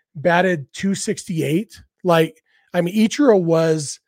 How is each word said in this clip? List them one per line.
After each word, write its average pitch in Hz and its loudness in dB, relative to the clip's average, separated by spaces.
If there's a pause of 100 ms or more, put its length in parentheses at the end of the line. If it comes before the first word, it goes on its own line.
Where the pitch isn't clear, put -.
(140)
batted 170 0
two 196 -4
sixty-eight. 165 -6 (220)
Like, 165 0 (320)
I 175 -2
mean, 180 -4
Ichiro 220 2
was 160 0